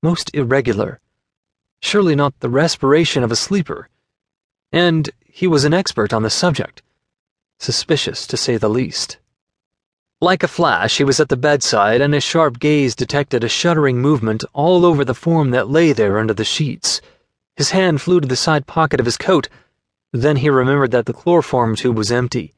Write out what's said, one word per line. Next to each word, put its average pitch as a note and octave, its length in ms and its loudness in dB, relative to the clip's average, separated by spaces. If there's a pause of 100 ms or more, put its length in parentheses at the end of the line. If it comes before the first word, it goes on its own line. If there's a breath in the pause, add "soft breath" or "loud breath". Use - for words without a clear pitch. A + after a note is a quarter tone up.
Most E3+ 320 -2
irregular. B2 640 -2 (800)
Surely F#3 360 0
not C#3 240 0
the B2 100 -6
respiration D3 720 2
of A2+ 80 -2
a A#2 40 -2
sleeper. - 540 -4 (800)
And E3 380 2 (160)
he - 220 -4
was D3+ 180 2
an D3+ 80 2
expert C#3+ 400 -2
on A2 100 0
the A2 60 -2
subject. - 520 -4 (760)
Suspicious, - 680 -4
to A#2+ 100 -6
say A#2+ 200 -2
the G#2+ 120 0
least. - 480 -6 (1000)
Like F3 240 2
a F3 40 -2
flash, A2+ 500 0
he C#3+ 60 0
was C#3 160 2
at D3+ 100 2
the C3+ 80 0
bedside, B2 600 2
and C#3+ 140 2
his C#3+ 100 0
sharp D3 360 0
gaze D3 360 2
detected B2+ 480 -2
a A#2 60 -2
shuddering D3 520 0
movement A2 420 0 (100)
all F3 320 2
over D3+ 180 4
the C3 100 -2
form D#3+ 380 0
that A#2+ 180 0
lay D#3 220 4
there G#2 260 2
under A2 160 0
the G#2 120 -2
sheets. - 560 -4 (560 soft breath)
His C#3+ 140 -2
hand F#3 300 0
flew F3+ 200 2
to C#3 60 -4
the B2+ 100 -2
side D3+ 280 0
pocket D3+ 340 -2
of A#2 60 0
his A#2 120 -2
coat. - 320 0 (640 soft breath)
Then C#3 240 2
he C#3 120 2
remembered C3 420 2
that A#2+ 160 0
the B2 60 -6
chloroform C3 600 0
tube A#2 220 0
was G#2+ 140 -2
empty. A#2+ 460 -4